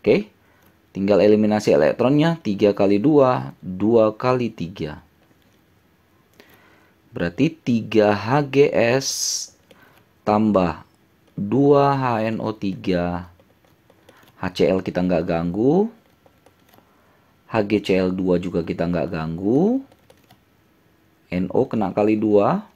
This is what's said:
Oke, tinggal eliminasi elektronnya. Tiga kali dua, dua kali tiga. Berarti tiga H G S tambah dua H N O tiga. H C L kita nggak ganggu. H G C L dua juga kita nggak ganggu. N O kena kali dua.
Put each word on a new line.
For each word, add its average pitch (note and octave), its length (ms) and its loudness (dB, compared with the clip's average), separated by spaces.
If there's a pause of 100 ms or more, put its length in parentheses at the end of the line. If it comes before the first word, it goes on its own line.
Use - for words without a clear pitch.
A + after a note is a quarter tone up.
Oke, D#3+ 320 0 (640)
tinggal G2 240 2
eliminasi G#2 560 4
elektronnya. C#3 640 2
Tiga G2+ 320 0
kali G2+ 240 2
dua, B2+ 640 2
dua G#2+ 560 0
kali B2+ 320 -2
tiga. D#2+ 560 -10 (2000)
Berarti B2+ 480 -2
tiga G#2+ 560 2
H C3 320 -2
G C#3 240 4
S A#2 360 0 (1160)
tambah G#2 560 2 (560)
dua C#3 560 2
H C3+ 120 -2 (200)
N A2+ 160 -4
O G#2+ 160 -6
tiga. F2+ 720 -4 (1120)
H - 40 -10 (120)
C F#2+ 80 2
L F#2 160 2
kita F2+ 240 -4
nggak F2 240 -2
ganggu. G#2+ 640 0 (1600)
H G#2+ 160 0
G G#2 160 2
C F#2 160 2
L F#2 160 -2
dua F#2 240 0
juga F2 240 -4
kita F2 240 -4
nggak F2 240 -4
ganggu. G#2+ 720 -2 (1500)
N F2+ 200 -4
O A#2 120 0
kena G#2+ 320 -4
kali G#2+ 240 2
dua. A2 440 2 (120)